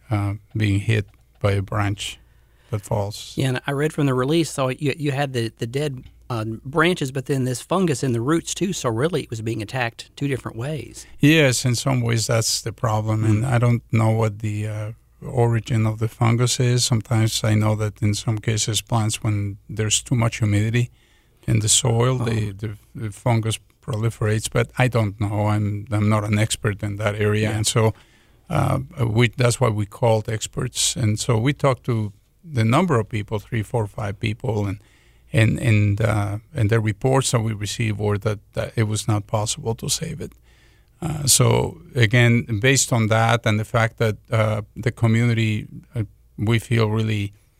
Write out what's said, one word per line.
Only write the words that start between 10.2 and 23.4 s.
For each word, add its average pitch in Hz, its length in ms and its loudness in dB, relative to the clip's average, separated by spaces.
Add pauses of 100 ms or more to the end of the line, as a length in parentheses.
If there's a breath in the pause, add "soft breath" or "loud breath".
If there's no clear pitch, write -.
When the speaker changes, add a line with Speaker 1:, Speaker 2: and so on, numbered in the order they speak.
Speaker 2:
different 123 300 -6
ways. 143 480 -8 (140)
Speaker 1:
Yes, 143 460 4
in 123 100 0
some 127 260 0
ways 117 260 0
that's - 340 0
the 110 120 -8
problem, 110 500 0
and 107 200 4
Speaker 2:
Mm. 131 80 -2
Speaker 1:
I 120 80 2
don't 120 320 2
know 110 180 4
what 110 300 0
the, 107 280 -4
uh, 107 240 -8 (300)
origin 117 640 2
of 110 140 -2
the 110 100 0
fungus 117 500 2
is. 123 240 2
Sometimes 113 640 0
I 107 100 4
know 107 200 2
that 107 260 -4
in 104 120 2
some 110 260 -2
cases 107 420 -2
plants, 110 420 -2
when 101 340 -2 (120)
there's 107 320 -2
too - 140 -2
much 117 240 0
humidity 110 500 2 (580 soft breath)
in 113 120 4
the 107 100 -2
soil, 123 520 2
Speaker 2:
Oh. 117 40 -2
Speaker 1:
the, 110 260 -2
the, 104 260 -10 (180)
the 110 160 -8
fungus 113 480 0 (220)